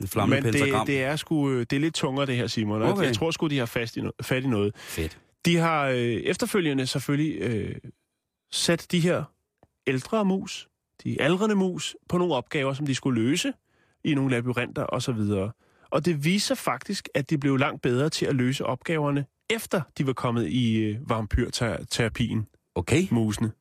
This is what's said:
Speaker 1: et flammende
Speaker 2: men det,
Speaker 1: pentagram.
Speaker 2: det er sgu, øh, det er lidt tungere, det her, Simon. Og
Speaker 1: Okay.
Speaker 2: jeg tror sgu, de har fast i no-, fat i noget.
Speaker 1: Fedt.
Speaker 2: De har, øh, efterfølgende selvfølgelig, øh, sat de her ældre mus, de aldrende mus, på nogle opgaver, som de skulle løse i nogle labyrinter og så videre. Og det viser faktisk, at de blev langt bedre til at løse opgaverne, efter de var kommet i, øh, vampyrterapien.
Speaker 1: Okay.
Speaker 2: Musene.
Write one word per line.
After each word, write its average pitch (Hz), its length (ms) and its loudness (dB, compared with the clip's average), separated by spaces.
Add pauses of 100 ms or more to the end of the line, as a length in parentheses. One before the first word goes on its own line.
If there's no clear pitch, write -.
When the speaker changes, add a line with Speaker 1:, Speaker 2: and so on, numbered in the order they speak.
Speaker 1:
et 95 80 -8
flammende 120 340 2
Speaker 2:
men 113 100 2
det, - 80 2
Speaker 1:
pentagram. 110 240 2
Speaker 2:
det 135 180 0
er 139 120 -2
sgu, 147 360 0
øh, 127 80 2
det 117 140 -2
er 139 60 2
lidt 160 160 0
tungere, 139 300 0
det 131 100 -2
her, 117 120 0
Simon. 107 340 0
Og 135 100 4
Speaker 1:
Okay. 196 140 2
Speaker 2:
jeg 123 100 0
tror 165 160 0
sgu, 165 160 -2
de 143 100 0
har 123 80 0
fast 117 320 -4
i - 40 -4
no-, 107 80 -4 (120)
fat 131 220 0
i 135 40 -2
noget. 104 300 2
Speaker 1:
Fedt. - 420 -8 (260)
Speaker 2:
De 170 100 4
har, 160 320 2
øh, 127 100 2
efterfølgende 135 920 0
selvfølgelig, 143 540 0
øh, 110 340 -2 (760)
sat - 400 0
de 180 80 2
her 160 240 2 (640)
ældre 135 380 0
mus, - 440 -4 (340)
de 120 180 -2
aldrende 185 340 2
mus, 185 400 -2 (140)
på 180 80 2
nogle 175 180 2
opgaver, 135 380 -2
som 143 120 -4
de 135 100 0
skulle 120 260 0
løse 170 320 0 (500)
i 151 120 2
nogle 135 160 2
labyrinter 120 520 -2
og - 180 -2
så 135 100 -2
videre. 104 400 0 (400)
Og 151 140 0
det 151 200 0
viser 196 300 2
faktisk, - 600 -4
at 139 140 -2
de 156 80 2
blev 139 200 2
langt 143 240 0
bedre 135 280 2
til - 160 -2
at 139 100 0
løse 127 300 0
opgaverne, 143 600 -2 (240)
efter 214 320 0 (160)
de 143 100 0
var 131 60 2
kommet 117 340 0
i, 117 280 2
øh, 110 340 -2
vampyrterapien. 110 1400 -2 (280)
Speaker 1:
Okay. 139 360 2
Speaker 2:
Musene. 110 500 2